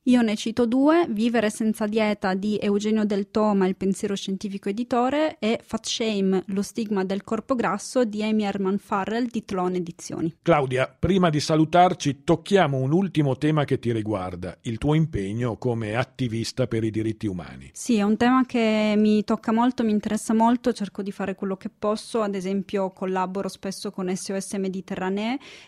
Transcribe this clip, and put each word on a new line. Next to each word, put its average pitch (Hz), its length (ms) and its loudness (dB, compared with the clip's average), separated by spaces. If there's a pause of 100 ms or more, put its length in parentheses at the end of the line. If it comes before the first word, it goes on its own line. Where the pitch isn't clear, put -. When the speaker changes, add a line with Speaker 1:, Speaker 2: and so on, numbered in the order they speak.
Speaker 1:
Io 247 180 6
ne 214 120 2
cito 226 300 -2
due, 277 460 4
Vivere 220 400 2
senza 220 360 -2
dieta 208 460 0
di 196 240 -2
Eugenio 208 480 0
Del 202 260 -2
Toma, 208 360 2
Il 185 100 0
Pensiero 196 380 -2
Scientifico 196 560 -6
Editore, 254 680 0
e 220 240 0
Fat - 220 -8
Shame, 196 600 0
Lo 202 160 -2
stigma 208 420 -2
del 196 180 -4
corpo 226 320 -4
grasso 226 520 0
di 208 160 -4
Amy 214 220 2
Herman 196 340 -2
Farrell 208 480 -2
di 226 180 -6
Tlon 185 300 -2
Edizioni. 170 680 -6
Speaker 2:
Claudia, 131 580 2
prima 180 300 4
di 151 120 2
salutarci 160 840 2
tocchiamo 165 540 2
un 131 140 0
ultimo 156 440 2
tema 151 280 2
che 127 140 0
ti 117 140 -2
riguarda, 92 680 -4
il 113 160 -6
tuo 147 160 2
impegno 120 640 0
come 113 380 -2
attivista 120 720 -2
per 113 160 -2
i 113 80 0
diritti 110 360 -4
umani. 69 480 -8
Speaker 1:
Sì, - 220 0
è 202 60 4
un 208 140 2
tema 247 300 4
che 214 500 2
mi 214 280 4
tocca - 280 -2
molto, 240 300 2
mi 226 80 2
interessa 214 420 -2
molto, 233 400 4
cerco 202 300 -6
di 190 80 -6
fare 196 240 -6
quello 190 220 -4
che 208 120 -12
posso, - 520 -4
ad 202 160 -2
esempio 190 560 -2
collaboro 185 560 -4
spesso 196 420 -8
con 185 240 -4
S - 140 -8
O 196 100 -4
S 196 140 -8
Mediterranee, 190 880 -4 (280)